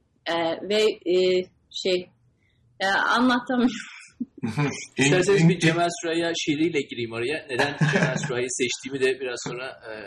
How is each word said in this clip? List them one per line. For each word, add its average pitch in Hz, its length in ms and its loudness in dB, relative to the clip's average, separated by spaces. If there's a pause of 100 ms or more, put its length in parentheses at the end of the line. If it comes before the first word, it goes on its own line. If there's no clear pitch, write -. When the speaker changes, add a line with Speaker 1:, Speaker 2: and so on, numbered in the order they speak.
(300)
Speaker 1:
Ee, 170 380 -2
ve, 214 140 2 (300)
e, 185 320 4 (260)
şey, 180 400 -2 (720)
e, 190 60 0
anlatamıyorum. 240 920 2 (640)
Speaker 2:
<laughs> - 0 - (560)
İn-, 131 60 4
Speaker 3:
İsterseniz 180 380 4
Speaker 2:
in-, 165 60 8
Speaker 3:
bir 170 100 4
Cemal 165 300 2 (140)
Süreyya 170 340 0
şiiriyle 156 440 0
gireyim 117 320 -6
araya. 123 380 -4
Neden 139 280 -2
Speaker 2:
<laughs> 156 140 2
Speaker 3:
Cemal 165 240 0
Süreyya 123 340 -2
seçtiğimi 131 500 -4
de 131 200 2
biraz 123 260 -6
sonra, 123 200 -8
e, 117 240 -14 (160)